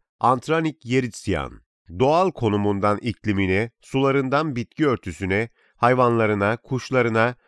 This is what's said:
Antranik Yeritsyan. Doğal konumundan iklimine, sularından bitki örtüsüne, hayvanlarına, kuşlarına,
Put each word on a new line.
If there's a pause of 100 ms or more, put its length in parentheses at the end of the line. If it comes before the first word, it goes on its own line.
(200)
Antranik
Yeritsyan. (380)
Doğal
konumundan
iklimine, (100)
sularından
bitki
örtüsüne, (300)
hayvanlarına,
kuşlarına, (140)